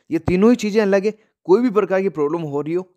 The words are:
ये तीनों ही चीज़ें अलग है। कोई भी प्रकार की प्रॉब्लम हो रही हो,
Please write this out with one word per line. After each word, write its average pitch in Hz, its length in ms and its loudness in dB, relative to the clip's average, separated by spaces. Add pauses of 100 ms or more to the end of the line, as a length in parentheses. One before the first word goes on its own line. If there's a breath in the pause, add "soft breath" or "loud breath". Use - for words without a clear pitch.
(120)
ये 160 80 -2
तीनों 180 300 2
ही 247 60 6
चीज़ें 214 260 -2
अलग 196 240 0
है। 214 80 -2 (300 soft breath)
कोई 196 180 2
भी 254 80 0
प्रकार 190 320 0
की 196 80 -2
प्रॉब्लम 156 320 -2
हो 147 200 -6
रही 151 120 -6
हो, 185 240 -8